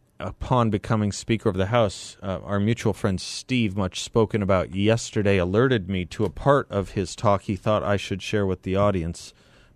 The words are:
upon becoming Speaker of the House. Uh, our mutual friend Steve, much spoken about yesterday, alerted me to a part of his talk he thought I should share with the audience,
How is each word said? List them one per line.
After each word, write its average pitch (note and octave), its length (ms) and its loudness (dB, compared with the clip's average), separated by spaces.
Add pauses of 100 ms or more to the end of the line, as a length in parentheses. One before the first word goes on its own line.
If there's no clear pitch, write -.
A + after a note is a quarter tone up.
(200)
upon A#2 500 0
becoming G#2 420 0
Speaker - 360 -2
of F#2+ 80 0
the F#2+ 120 0
House. A2 540 0
Uh, F#2 220 -6
our G2+ 160 -2
mutual G#2+ 340 0
friend F#2+ 280 -2
Steve, A2+ 560 -2
much F#2 240 -4
spoken A2 400 0
about F2+ 340 0
yesterday, G2+ 640 2
alerted G2+ 500 2
me F#2 180 -2
to - 200 -4
a F2+ 40 0
part C#3 420 2
of F#2+ 200 -2
his F#2+ 240 -4
talk G2+ 280 2
he G2+ 120 -4
thought G2+ 280 0
I G2+ 120 0
should G2 260 -4
share G#2 240 0
with F#2 180 -2
the F#2+ 120 -2
audience, F#2+ 580 0 (420)